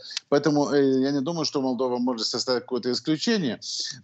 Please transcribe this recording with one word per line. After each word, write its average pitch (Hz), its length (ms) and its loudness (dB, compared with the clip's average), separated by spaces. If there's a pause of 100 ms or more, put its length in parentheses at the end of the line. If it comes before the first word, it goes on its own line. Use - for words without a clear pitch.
(300)
Поэтому, 143 400 4
э, 135 320 4
я 139 100 2
не 143 100 0
думаю, 165 240 -2
что 143 160 -2
Молдова 127 360 0
может 123 300 -2
составить 123 340 -2
какое-то 123 300 -4
исключение. 156 680 -2 (440)